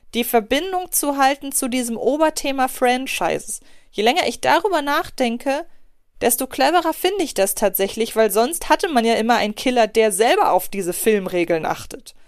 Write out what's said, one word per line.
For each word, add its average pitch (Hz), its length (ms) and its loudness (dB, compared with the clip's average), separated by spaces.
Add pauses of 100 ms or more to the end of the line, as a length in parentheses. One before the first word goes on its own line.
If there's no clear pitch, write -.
(140)
die 233 100 0
Verbindung 320 680 0
zu 285 260 -2
halten 277 340 0
zu 269 160 -2
diesem 233 300 -4
Oberthema 277 720 0
Franchises. 247 920 -2 (300)
Je 202 120 -4
länger 285 240 2
ich - 140 -8
darüber 320 400 2
nachdenke, 277 840 -2 (560)
desto 247 260 0
cleverer 320 460 2
finde 370 300 -2
ich 269 100 -6
das - 220 0
tatsächlich, 202 600 -2
weil 220 160 4
sonst 240 380 0
hatte 311 200 2
man 247 160 2
ja 233 100 2
immer 226 220 2
einen 214 180 -2
Killer, 247 320 2
der 220 240 2
selber 226 400 4
auf 185 180 0
diese 180 240 -4
Filmregeln 180 720 0
achtet. - 480 -10 (140)